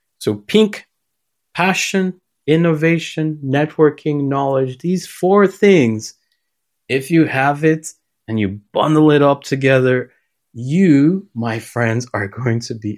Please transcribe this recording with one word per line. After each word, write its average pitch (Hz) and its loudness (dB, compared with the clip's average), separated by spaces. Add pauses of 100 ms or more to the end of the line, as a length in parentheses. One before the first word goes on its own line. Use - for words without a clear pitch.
(180)
So 107 -4
pink, 208 -2 (680)
passion, 185 -2 (260)
innovation, 160 0
networking, 147 0
knowledge, 135 -2
these 175 -4
four 190 2
things, 143 2 (720)
if 135 -4
you 165 4
have 143 -2
it 156 0 (400)
and 110 -4
you 101 -4 (120)
bundle 156 2
it 147 4
up 139 2
together, 127 0 (400)
you, 156 2
my 113 -6
friends, 120 -4
are 107 -4
going 117 -4
to 117 -12
be 107 -10